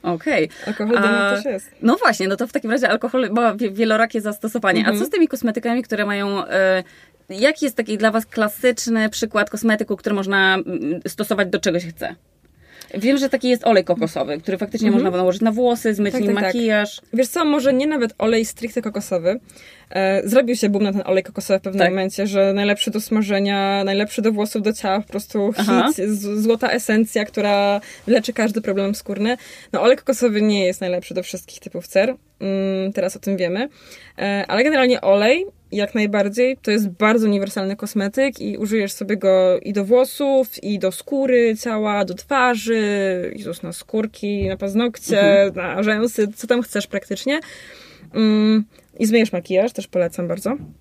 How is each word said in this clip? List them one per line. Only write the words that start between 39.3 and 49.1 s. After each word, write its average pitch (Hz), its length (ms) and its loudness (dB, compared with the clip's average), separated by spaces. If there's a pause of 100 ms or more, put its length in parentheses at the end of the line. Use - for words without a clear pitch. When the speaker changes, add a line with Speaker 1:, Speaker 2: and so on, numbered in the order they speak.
Speaker 2:
i 196 140 -6
do 196 120 -2
włosów, 262 800 2
i 202 160 -4
do 190 120 0
skóry 247 720 2
ciała, 214 420 -2
do 185 80 -8
twarzy, 226 680 0 (540)
Jezus, 190 280 -10
na 170 100 -10
skórki, 202 760 -4
na 190 100 -4
paznokcie, 220 840 2
Speaker 1:
Mhm. 196 120 0 (200)
Speaker 2:
na 190 80 0
rzęsy, 214 520 0
co - 120 -12
tam 240 140 2
chcesz - 260 -6
praktycznie. 208 520 -4 (760)
Mm, 214 500 4 (360)
i 226 60 2
zmyjesz 220 260 4